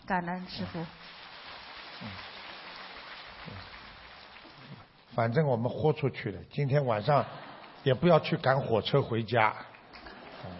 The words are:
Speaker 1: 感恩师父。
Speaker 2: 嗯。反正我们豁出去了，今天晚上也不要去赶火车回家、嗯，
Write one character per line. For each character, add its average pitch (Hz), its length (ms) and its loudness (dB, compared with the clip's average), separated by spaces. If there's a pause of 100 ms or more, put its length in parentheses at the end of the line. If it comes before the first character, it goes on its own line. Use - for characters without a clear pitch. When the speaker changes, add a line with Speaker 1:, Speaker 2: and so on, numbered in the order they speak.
Speaker 1:
感 180 200 0
恩 185 220 -4
师 190 180 -6
父。 175 140 -6 (1200)
Speaker 2:
嗯。 113 80 -10 (3000)
反 117 180 2
正 151 160 4
我 127 80 4
们 113 140 2
豁 151 240 2
出 139 160 0
去 - 220 -4
了， 90 80 -8 (120)
今 143 160 0
天 139 180 4
晚 107 160 4
上 131 240 4 (580)
也 135 80 6
不 147 160 4
要 160 120 10
去 - 180 2
赶 135 240 4
火 113 180 4
车 135 220 4
回 117 220 0
家、 110 280 4 (920)
嗯， 92 140 -12